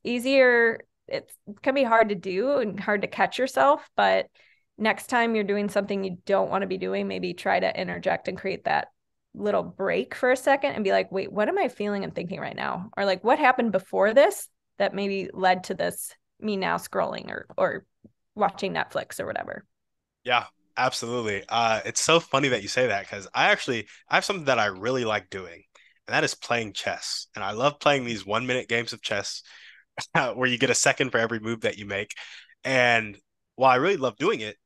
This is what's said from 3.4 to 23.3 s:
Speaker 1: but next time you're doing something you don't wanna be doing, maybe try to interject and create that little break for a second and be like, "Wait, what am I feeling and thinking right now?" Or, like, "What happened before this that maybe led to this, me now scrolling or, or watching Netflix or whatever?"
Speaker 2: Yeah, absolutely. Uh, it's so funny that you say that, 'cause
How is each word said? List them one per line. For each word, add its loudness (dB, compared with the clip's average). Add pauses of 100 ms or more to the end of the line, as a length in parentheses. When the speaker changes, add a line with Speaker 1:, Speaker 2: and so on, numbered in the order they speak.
Speaker 1:
but 4 (480)
next -2
time 2
you're 0
doing 0
something -2
you -6
don't 2
wanna -2
be -4
doing, -2
maybe -6
try 0
to 0
interject -4
and -6
create -6
that 0 (460)
little -2
break -4
for 2
a 2
second 2
and -4
be 0
like, 0
"Wait, -6
what 0
am -2
I 2
feeling -4
and -10
thinking -8
right -8
now?" -6
Or, 0
like, 0
"What 4
happened 4
before 2
this 4 (300)
that 0
maybe -2
led 2
to -6
this, -6 (240)
me -4
now 0
scrolling -4
or, -10 (100)
or 0 (500)
watching -2
Netflix -6
or -6
whatever?" -8 (600)
Speaker 2:
Yeah, 2 (320)
absolutely. -2
Uh, 2
it's -4
so 6
funny 0
that 0
you -8
say 2
that, -2
'cause -12